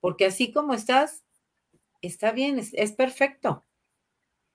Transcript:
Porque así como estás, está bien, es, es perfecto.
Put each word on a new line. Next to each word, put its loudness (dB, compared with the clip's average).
Porque 2
así 0
como 0
estás, 0
está -2
bien, 0
es, -8
es 0
perfecto. 0